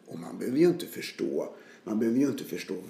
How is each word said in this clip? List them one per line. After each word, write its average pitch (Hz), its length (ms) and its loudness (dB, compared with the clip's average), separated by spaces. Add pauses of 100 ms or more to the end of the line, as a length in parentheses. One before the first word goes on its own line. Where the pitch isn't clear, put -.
Och 82 120 -10
man - 200 -10
behöver 123 180 0
ju 170 80 8
inte - 200 4
förstå, - 680 -4 (300)
man 107 160 -2
behöver 117 200 4
ju 143 60 6
inte 131 180 -2
förstå 90 320 -6 (140)